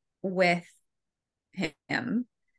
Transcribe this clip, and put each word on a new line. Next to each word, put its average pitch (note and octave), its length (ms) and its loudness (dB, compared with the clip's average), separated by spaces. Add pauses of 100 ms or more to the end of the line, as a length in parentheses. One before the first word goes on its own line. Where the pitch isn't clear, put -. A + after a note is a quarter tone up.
(220)
with F3+ 440 2 (840)
him. F3+ 760 -4 (320)